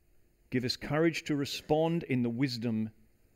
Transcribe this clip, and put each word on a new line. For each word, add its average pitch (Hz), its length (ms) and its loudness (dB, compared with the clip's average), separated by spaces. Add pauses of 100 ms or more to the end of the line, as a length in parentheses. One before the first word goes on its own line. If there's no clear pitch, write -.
(500)
give 127 160 0
us 117 100 -2
courage 160 480 0
to 151 120 -2
respond 156 680 0
in 127 200 0
the 120 60 2
wisdom 117 640 -2 (440)